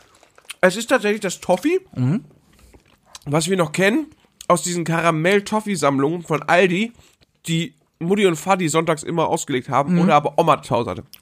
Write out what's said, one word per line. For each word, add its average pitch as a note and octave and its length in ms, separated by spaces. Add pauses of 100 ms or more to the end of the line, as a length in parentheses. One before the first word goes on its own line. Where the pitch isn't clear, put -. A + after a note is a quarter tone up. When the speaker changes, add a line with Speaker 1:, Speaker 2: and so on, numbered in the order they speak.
(600)
Speaker 1:
es F3+ 160
ist A#3+ 120
tatsächlich G#3 320
das F#3 200
Toffee, D4+ 400 (140)
Speaker 2:
Mhm. C3+ 300 (1000)
Speaker 1:
was D3+ 220
wir F#3+ 80
noch D#3 160
kennen A3 340 (420)
aus F3 140
diesen F3 220
Karamell-Toffee-Sammlungen E3 1400
von D3 200
Aldi, F#3 500 (540)
die E3 280 (240)
Mutti G3 280
und E3 100
Vati F#3 320
sonntags D#3+ 340
immer D#3+ 260
ausgelegt C3 400
haben C#3 260
Speaker 2:
Mhm. F3 60
Speaker 1:
oder E3+ 140
aber D3 240
Oma D#3+ 240
zu - 120
Hause A2+ 160
hatte. - 140 (180)